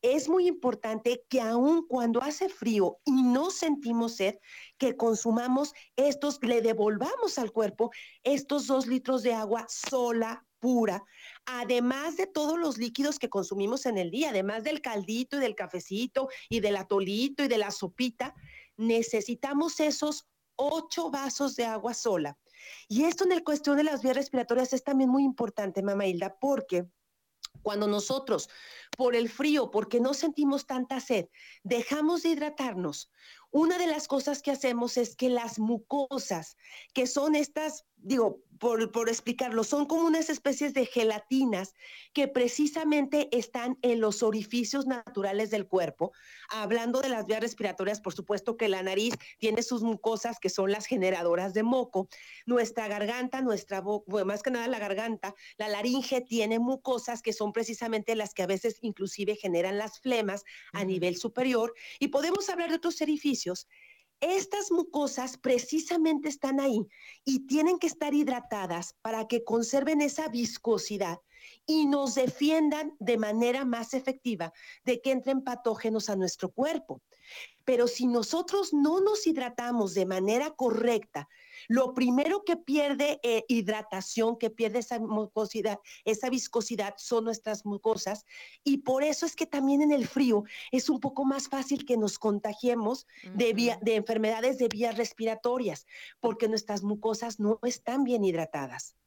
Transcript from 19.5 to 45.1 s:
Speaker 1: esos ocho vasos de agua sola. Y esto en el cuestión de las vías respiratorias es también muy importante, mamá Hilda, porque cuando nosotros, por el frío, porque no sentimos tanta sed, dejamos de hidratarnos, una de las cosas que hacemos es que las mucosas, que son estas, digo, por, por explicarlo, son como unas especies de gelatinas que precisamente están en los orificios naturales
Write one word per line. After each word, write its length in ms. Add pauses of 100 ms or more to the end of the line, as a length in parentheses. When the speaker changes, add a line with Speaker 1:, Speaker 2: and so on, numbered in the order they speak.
Speaker 1:
esos 480 (300)
ocho 520
vasos 460
de 100
agua 280
sola. 440 (520)
Y 160
esto 180
en 80
el 120
cuestión 340
de 80
las 180
vías 140
respiratorias 560
es 100
también 260
muy 140
importante, 580
mamá 240
Hilda, 340
porque 460 (760)
cuando 240
nosotros, 600 (460)
por 200
el 140
frío, 420
porque 280
no 140
sentimos 540
tanta 320
sed, 280 (360)
dejamos 600
de 60
hidratarnos, 840 (400)
una 260
de 100
las 200
cosas 340
que 100
hacemos 440
es 200
que 140
las 300
mucosas, 960 (380)
que 120
son 300
estas, 500 (120)
digo, 440 (180)
por, 340
por 160
explicarlo, 560
son 220
como 200
unas 220
especies 440
de 120
gelatinas 880 (400)
que 160
precisamente 1000 (100)
están 440
en 180
los 240
orificios 640
naturales 640